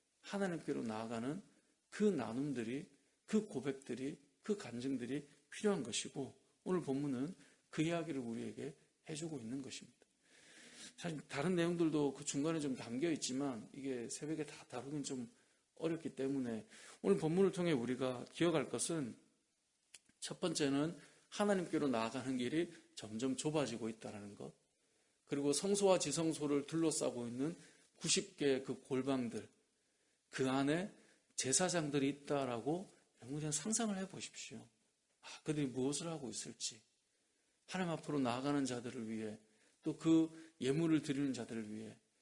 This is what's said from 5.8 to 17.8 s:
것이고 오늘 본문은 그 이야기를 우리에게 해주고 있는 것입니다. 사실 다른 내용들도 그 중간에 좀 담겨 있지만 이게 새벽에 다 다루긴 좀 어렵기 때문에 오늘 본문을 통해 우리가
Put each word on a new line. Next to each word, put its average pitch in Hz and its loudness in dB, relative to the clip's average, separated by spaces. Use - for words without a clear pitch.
것이고 123 -4
오늘 180 2
본문은 139 0
그 - -2
이야기를 160 0
우리에게 117 -6
해주고 160 -6
있는 120 -6
것입니다. - -12
사실 160 -4
다른 156 2
내용들도 165 4
그 143 -12
중간에 156 0
좀 139 0
담겨 123 -2
있지만 131 -2
이게 131 -4
새벽에 151 -4
다 - -12
다루긴 135 -4
좀 127 -4
어렵기 165 -2
때문에 131 -2
오늘 190 6
본문을 170 4
통해 175 2
우리가 127 0